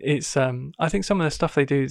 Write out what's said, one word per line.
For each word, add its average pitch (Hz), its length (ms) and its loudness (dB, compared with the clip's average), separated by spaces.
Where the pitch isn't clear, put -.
it's, - 340 0
um, 131 420 0
I 165 100 0
think 196 160 0
some 196 160 2
of 165 40 2
the 151 60 2
stuff - 240 -2
they 143 100 4
do, 135 260 0